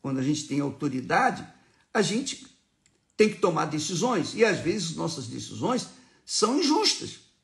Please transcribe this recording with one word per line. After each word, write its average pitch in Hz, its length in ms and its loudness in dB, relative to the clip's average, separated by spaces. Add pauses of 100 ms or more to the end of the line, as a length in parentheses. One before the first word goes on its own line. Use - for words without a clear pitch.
Quando 135 160 -2
a 131 40 0
gente 151 240 0
tem 139 140 -2
autoridade, 143 840 0 (460)
a 220 100 2
gente 220 440 -2 (720)
tem 214 140 6
que - 100 -8
tomar 160 260 2
decisões, 170 680 0
e 220 100 6
às 185 140 2
vezes 165 360 -2
nossas 160 320 -6
decisões 127 640 -4 (360)
são 247 360 0
injustas. 330 600 0 (240)